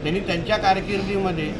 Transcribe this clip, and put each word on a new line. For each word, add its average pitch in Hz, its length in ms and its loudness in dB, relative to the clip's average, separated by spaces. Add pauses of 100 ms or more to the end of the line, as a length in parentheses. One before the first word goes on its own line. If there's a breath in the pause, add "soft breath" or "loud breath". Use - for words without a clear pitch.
त्यांनी 160 160 0
त्यांच्या 190 380 0
कारकिर्दीमध्ये 190 1040 0